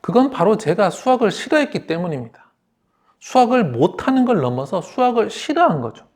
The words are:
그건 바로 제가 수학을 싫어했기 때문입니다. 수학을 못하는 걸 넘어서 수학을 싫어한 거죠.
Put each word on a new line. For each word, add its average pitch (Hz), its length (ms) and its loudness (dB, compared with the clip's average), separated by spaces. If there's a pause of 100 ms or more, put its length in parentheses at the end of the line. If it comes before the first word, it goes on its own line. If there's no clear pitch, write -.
그건 254 300 0
바로 208 260 0
제가 190 340 0
수학을 247 400 0
싫어했기 - 560 -2
때문입니다. 160 640 -8 (680)
수학을 247 440 2
못하는 180 600 0
걸 240 160 2
넘어서 131 400 -2
수학을 233 500 0
싫어한 294 500 0
거죠. 117 360 -10